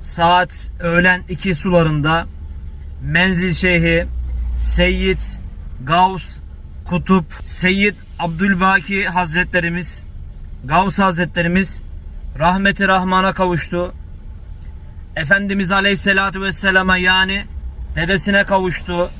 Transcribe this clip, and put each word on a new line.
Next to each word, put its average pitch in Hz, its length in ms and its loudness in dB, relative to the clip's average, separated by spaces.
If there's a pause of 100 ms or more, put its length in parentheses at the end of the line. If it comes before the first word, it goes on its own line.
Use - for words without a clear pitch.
saat 175 760 2
öğlen 175 500 2
iki 180 260 -2
sularında 160 680 2 (800)
Menzil 175 500 2
Şeyhi 170 520 4 (540)
Seyyid 185 640 2 (640)
Gavs 180 540 2 (480)
Kutup 175 400 2 (180)
Seyyid 196 520 0 (240)
Abdülbaki 190 880 2
Hazretlerimiz, 175 960 0 (600)
Gavs 170 340 2
Hazretlerimiz 175 840 0 (580)
rahmeti 190 480 2
Rahman'a 185 460 4
kavuştu. 180 600 0 (1200)
Efendimiz 196 560 2
Aleyhisselatü 196 720 2
Vesselam'a, 190 560 2
yani 185 460 2 (520)
dedesine 196 480 2
kavuştu. 180 760 0